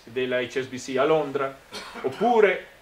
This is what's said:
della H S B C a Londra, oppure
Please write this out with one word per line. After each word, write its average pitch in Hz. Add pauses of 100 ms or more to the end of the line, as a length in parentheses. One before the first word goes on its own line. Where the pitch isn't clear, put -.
della 127
H 123
S 131
B 127
C 127
a 135
Londra, 139 (460)
oppure 208 (160)